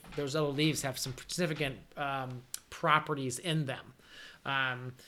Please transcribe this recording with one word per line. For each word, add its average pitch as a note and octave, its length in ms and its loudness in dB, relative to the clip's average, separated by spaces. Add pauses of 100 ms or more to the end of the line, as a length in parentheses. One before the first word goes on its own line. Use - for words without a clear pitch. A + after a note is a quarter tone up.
(160)
those C#3+ 180 0
elder D3+ 180 2
leaves D3 300 4
have C3 160 -2
some C3 140 -4 (140)
significant, D3+ 500 0 (220)
um, C3 440 -4 (280)
properties D3+ 680 4
in D#3+ 280 0
them. B2+ 260 -6 (540)
Um, B2+ 460 0 (160)